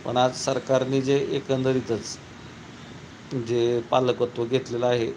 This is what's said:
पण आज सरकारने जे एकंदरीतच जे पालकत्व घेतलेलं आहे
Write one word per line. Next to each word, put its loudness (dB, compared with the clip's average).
पण 0
आज 4
सरकारने 2
जे 2
एकंदरीतच 0
जे 2
पालकत्व 2
घेतलेलं 0
आहे 2